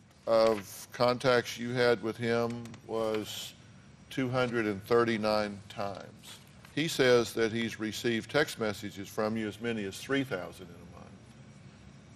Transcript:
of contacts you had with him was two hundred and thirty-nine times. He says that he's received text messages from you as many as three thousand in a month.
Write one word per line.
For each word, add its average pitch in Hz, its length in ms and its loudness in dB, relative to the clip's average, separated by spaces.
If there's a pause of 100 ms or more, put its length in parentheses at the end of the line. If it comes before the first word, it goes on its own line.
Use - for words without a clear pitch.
(260)
of 113 680 2
contacts 123 680 2
you 120 120 -6
had 120 320 4
with 110 140 -2
him 117 460 0 (240)
was 110 680 -4 (580)
two 131 180 -2
hundred 120 380 0
and 98 180 -2
thirty-nine 107 760 2 (100)
times. - 720 -10 (360)
He 147 120 0
says 123 460 4
that 113 200 2
he's 117 280 -4
received 110 500 -2
text 147 300 0
messages 101 480 -6
from 110 280 -2
you 110 120 -4
as 101 120 -10
many 113 240 -4
as 95 140 -8
three 139 240 -2
thousand 90 440 -8
in 85 80 -20
a - 240 -18
month. 80 140 -18 (1040)